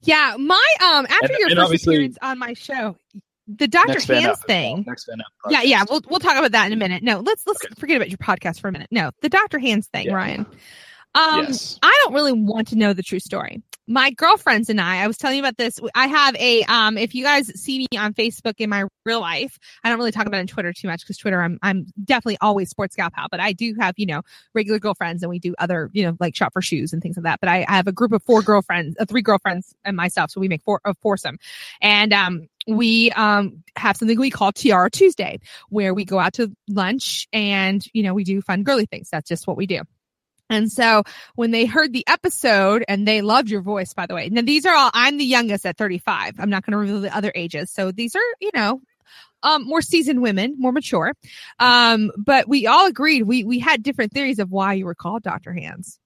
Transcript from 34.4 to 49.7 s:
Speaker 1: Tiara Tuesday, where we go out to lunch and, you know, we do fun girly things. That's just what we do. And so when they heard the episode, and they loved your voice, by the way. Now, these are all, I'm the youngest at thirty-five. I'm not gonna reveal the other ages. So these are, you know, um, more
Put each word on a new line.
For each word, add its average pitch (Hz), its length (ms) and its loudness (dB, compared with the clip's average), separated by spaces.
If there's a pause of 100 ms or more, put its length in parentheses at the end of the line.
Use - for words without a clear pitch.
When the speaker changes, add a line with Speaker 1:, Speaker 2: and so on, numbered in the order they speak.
Speaker 1:
Tiara 190 380 2
Tuesday, - 500 2 (300)
where 196 240 0
we 202 100 -2
go 190 140 -2
out 180 160 0
to 220 200 -2 (140)
lunch 202 640 -2
and, 196 500 0 (120)
you 220 80 0
know, 185 100 0
we 202 120 -2
do 190 180 -2
fun 196 220 -2
girly 185 200 2
things. - 240 -12
That's 156 220 -8
just 170 160 -6
what 185 100 -4
we 196 100 -4
do. 185 140 -4 (680)
And 214 220 0
so 226 300 4 (320)
when 233 160 0
they 226 160 2
heard 254 260 2
the 247 140 -4
episode, 214 840 2
and 202 180 0
they 214 140 2
loved 214 300 2
your 208 100 -2
voice, 190 320 -6
by 180 140 -8
the 180 80 -8
way. 170 160 -6
Now, 233 100 2
these 277 240 2
are 359 100 4
all, 262 200 6
I'm 269 240 2
the 285 80 0
youngest 233 400 0
at 175 100 -4
thirty-five. 175 640 -4
I'm 208 80 -2
not 196 160 -2
gonna 208 140 -2
reveal 196 240 -2
the 202 120 -8
other 208 200 -2
ages. 165 360 -8
So 190 220 -4
these 233 240 -6
are, 415 60 0 (180)
you 392 140 -4
know, 240 260 0 (600)
um, 294 240 2
more 311 160 0